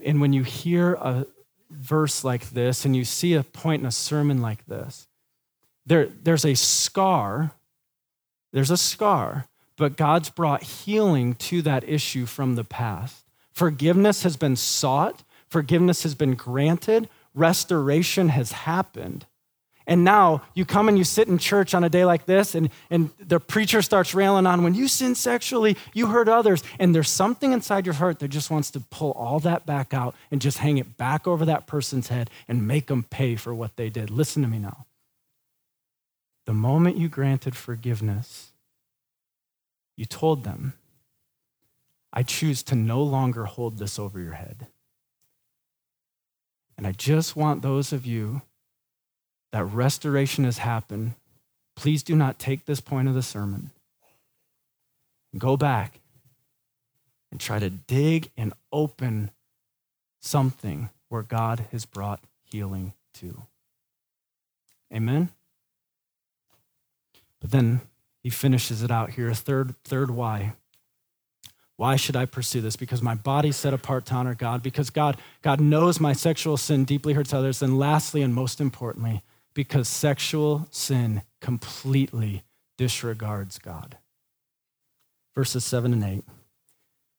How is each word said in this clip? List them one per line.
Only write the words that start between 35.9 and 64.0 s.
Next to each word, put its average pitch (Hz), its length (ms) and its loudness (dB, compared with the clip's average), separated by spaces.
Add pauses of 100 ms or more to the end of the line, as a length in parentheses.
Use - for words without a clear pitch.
The 113 80 0
moment 143 420 4
you 165 140 -2
granted 135 440 -2
forgiveness, 113 960 -6 (1400)
you 113 100 -8
told 156 380 -2
them, 120 280 -8 (1400)
"I - 120 -2
choose 139 400 -2
to - 120 -4
no 117 280 2
longer 131 420 0
hold 113 320 -8
this 104 220 -8
over 101 200 -10
your 85 140 -10
head." 87 340 -16 (2000)
And 101 80 -6
I 95 60 -2
just 151 440 -2
want 151 240 0
those 135 320 -2
of 127 140 -6
you 117 340 -4 (1120)
that 110 100 -2
restoration 139 800 0
has 123 160 0
happened, 113 560 -4 (600)
please 151 260 0
do 165 140 0
not 139 240 2
take 135 240 -4
this 143 160 -4
point 131 260 -2
of 135 80 0
the 127 80 0
sermon. 101 480 -8 (1700)
Go 131 180 2
back 131 440 0 (1300)
and - 100 -12
try 107 200 -4
to 98 100 -2
dig 147 680 0
and 110 160 -4 (200)
open 127 580 -4 (880)
something 113 720 -2 (180)
where 113 140 -6
God 113 480 -2
has 113 160 -8
brought 101 320 -8 (240)
healing 95 520 -8 (180)
to. 90 320 -16 (1500)